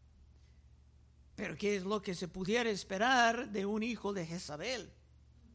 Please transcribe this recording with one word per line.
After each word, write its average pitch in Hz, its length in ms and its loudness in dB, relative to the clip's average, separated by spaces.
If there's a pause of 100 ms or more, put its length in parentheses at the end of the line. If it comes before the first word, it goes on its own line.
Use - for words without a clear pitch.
(1400)
Pero 175 200 -4
¿qué 202 200 2
es 185 80 -2
lo 208 160 0
que 196 140 -4
se 180 140 -4
pudiera 220 420 0
esperar 233 800 4
de 202 160 -2
un 214 160 0
hijo 214 300 -2
de 180 140 -2
Jezabel? 175 640 -6 (640)